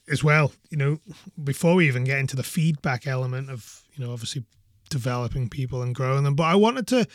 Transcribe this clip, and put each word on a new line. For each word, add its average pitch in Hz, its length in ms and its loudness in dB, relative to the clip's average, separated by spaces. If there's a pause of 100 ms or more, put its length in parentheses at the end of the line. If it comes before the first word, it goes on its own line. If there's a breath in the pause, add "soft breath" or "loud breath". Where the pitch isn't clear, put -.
as 143 140 -2
well. 151 280 4 (180)
You 160 80 -6
know, 147 220 0 (440)
before 165 320 2
we 175 120 6
even 127 160 0
get 135 160 -2
into 135 160 -4
the 127 80 -4
feedback 156 640 -2
element 131 420 -4
of, - 340 -16 (120)
you 135 100 -8
know, 120 60 -8
obviously 120 320 -8 (460)
developing 123 600 -4
people 127 320 -6
and 123 120 -4
growing 135 300 0
them. 143 120 2
But 160 80 2
I 165 120 4
wanted 226 320 4
to 240 280 4